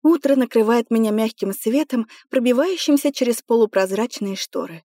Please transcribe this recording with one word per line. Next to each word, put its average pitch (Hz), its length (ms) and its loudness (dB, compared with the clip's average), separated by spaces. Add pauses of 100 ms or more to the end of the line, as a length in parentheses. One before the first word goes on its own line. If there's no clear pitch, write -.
Утро 285 340 2
накрывает 233 540 2
меня 226 200 2
мягким 214 420 -2
светом, 240 560 -2 (220)
пробивающимся 285 800 0
через 240 300 -2
полупрозрачные 208 920 -2
шторы. 170 460 -10 (100)